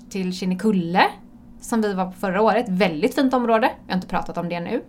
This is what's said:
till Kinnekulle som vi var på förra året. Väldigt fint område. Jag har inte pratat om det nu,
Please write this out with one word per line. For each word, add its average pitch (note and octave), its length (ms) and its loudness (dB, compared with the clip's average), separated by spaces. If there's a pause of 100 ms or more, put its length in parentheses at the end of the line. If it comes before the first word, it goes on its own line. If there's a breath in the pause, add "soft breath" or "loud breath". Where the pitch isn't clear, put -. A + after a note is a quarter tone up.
(100)
till F#3 280 -4
Kinnekulle F#3 680 2 (560)
som A3 220 -2
vi G3+ 120 0
var F#3 120 0
på F#3 60 -10
förra F#3+ 300 -2
året. A3 260 4
Väldigt F#3 460 0
fint C4 200 2
område. A#3 360 2 (160)
Jag - 60 -6
har F#3 40 -2
inte F#3 120 -4
pratat E3+ 300 -4
om E3+ 100 -4
det E3+ 120 -4
nu, A3+ 280 -4